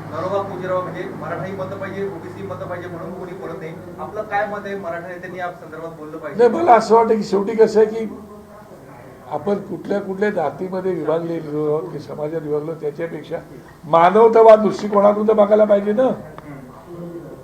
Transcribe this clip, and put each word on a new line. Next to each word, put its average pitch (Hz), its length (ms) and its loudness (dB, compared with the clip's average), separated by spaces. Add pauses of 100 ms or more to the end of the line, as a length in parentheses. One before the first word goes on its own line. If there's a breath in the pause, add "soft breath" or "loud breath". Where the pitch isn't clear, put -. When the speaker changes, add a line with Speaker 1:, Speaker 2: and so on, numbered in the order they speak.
(100)
Speaker 1:
नरोबा 196 320 -4
कुजीराव 185 400 -6
म्हणजे 170 220 -8
मराठाही 170 480 -10
मतं 185 260 -8
पाहिजे, 190 280 -8
ओबीसी 190 360 -12
मतं - 240 -10
पाहिजे 170 220 -10
म्हणून 170 300 -12
कोणी 180 140 -12
बोलत 165 260 -12
नाही. 160 160 -12 (240)
आपलं 214 240 -8
काय 208 240 -4
मत 202 180 -8
आहे, 196 100 -8
मराठा 170 340 -8
नेत्यांनी 180 300 -12
या 175 140 -6
संदर्भात 160 400 -14
बोललं 151 260 -14
पाहिजे? 175 300 2
Speaker 2:
नाही, 277 140 -2
मला 311 120 8
असं 220 200 4
वाटतं 226 220 6
की 208 80 -2
शेवटी 202 320 -2
कसं 214 240 4
आहे 214 80 6
की 220 180 -6 (1200)
आपण 151 240 -2
कुठल्या 196 460 -4
कुठल्या 190 300 -2
जातीमध्ये 180 640 -4
विभागलेलो 156 840 -2
आहोत 165 160 -6
की 147 60 -8
समाजात 151 420 -8
विभागलो, 151 340 -4
त्याच्यापेक्षा 165 600 -8 (480)
मानवतावाद 214 760 8
दृष्टिकोनातून 208 680 2
तर 220 40 6
बघायला 214 320 6
पाहिजे 208 280 4
ना. 254 160 2 (1400)